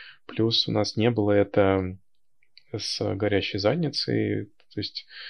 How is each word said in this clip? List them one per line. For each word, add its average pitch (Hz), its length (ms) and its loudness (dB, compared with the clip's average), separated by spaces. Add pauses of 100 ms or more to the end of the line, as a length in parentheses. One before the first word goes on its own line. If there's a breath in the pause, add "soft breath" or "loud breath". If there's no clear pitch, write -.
(260 loud breath)
Плюс 113 420 0
у 113 40 -2
нас 107 240 0
не 110 140 4
было 104 220 2
это 95 640 2 (800)
с - 400 -4
горящей 101 420 0
задницей, 110 880 0 (280)
то 104 60 -6
есть - 260 -10 (240 loud breath)